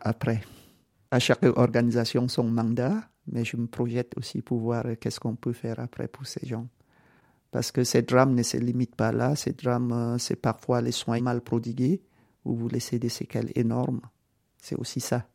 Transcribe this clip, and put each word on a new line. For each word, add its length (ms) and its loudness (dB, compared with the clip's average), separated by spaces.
après. 400 0
À 80 6
chaque 240 4
organisation, 840 4
son 180 0
mandat, 640 0
mais 140 -2
je 120 -6
me 100 -2
projette 500 -2
aussi 260 -6
pour 160 -2
voir 260 0
qu'est-ce 220 -6
qu'on 160 -2
peut 160 -4
faire 260 -6
après 300 -8
pour 180 -16
ces 180 -10
gens. 220 -6
Parce 180 -2
que 140 2
ces 180 4
drames 320 4
ne 80 4
se 140 -2
limitent 400 0
pas 160 2
là. 240 2
Ces 160 -2
drames, 400 0
euh, 260 0
c'est 180 -2
parfois 440 0
les 120 0
soins 280 -2
mal 200 0
prodigués, 600 0
où 100 -2
vous 140 -2
laissez 300 -4
des 120 -2
séquelles 440 -6
énormes. 460 0
C'est 160 -10
aussi 260 -6
ça. 340 -2